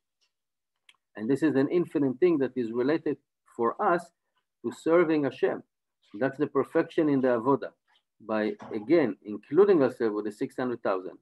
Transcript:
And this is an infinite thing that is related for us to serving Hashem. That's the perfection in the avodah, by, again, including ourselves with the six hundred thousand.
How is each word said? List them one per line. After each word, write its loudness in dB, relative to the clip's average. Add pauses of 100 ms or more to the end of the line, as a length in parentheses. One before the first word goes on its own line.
(1160)
And -8
this 0
is 2
an 2
infinite -2
thing 4
that -2
is -4
related -2 (400)
for -2
us 0 (600)
to -6
serving 2
Hashem. -2 (520)
That's -4
the -2
perfection 0
in 2
the 0
avodah, 0 (500)
by, -2 (200)
again, 2
including 4
ourselves -2
with -4
the -6
six -8
hundred -6
thousand. -4